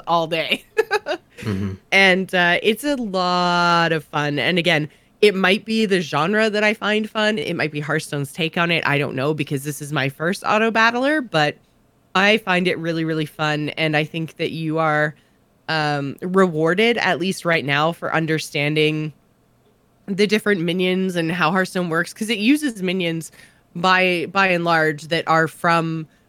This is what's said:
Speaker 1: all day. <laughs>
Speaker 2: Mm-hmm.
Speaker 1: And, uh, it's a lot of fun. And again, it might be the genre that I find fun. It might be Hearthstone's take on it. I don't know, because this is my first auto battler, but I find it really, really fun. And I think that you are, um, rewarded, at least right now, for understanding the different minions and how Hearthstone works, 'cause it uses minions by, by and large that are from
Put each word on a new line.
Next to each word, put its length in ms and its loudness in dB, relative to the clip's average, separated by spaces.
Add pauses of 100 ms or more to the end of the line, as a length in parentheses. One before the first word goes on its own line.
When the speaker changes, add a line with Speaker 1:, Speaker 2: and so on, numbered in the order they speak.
Speaker 1:
all 220 2
day. 360 -2 (120)
<laughs> 400 -2 (240)
Speaker 2:
Mm-hmm. 320 -4 (180)
Speaker 1:
And, 440 4
uh, 280 2
it's 220 0
a 120 0
lot 960 2
of 120 -2
fun. 340 -2
And 200 0
again, 320 2 (320)
it 120 6
might 300 2
be 220 2
the 160 2
genre 480 0
that 120 -2
I 120 2
find 340 -2
fun. 300 0
It 180 -4
might 160 -2
be 80 -6
Hearthstone's 500 -4
take 280 -4
on 120 0
it. 160 0
I 120 2
don't 160 -2
know, 180 0
because 320 -4
this 160 -8
is 100 -12
my 200 -2
first 360 -4
auto 240 2
battler, 520 2
but 340 0 (580)
I 220 4
find 320 0
it 100 -2
really, 280 -2
really 180 -2
fun. 460 -2
And 260 0
I 80 2
think 320 -8
that 140 -2
you 300 -4
are, 340 0 (560)
um, 500 -2
rewarded, 800 2
at 200 2
least 280 -4
right 180 0
now, 280 0
for 220 -8
understanding 1000 0 (880)
the 220 0
different 340 0
minions 560 0
and 160 -2
how 200 0
Hearthstone 360 0
works, 240 -2
'cause 160 -8
it 100 0
uses 440 0
minions 500 -2 (420)
by, 560 2
by 180 2
and 160 0
large 400 0
that 220 -2
are 220 2
from 580 -2 (220)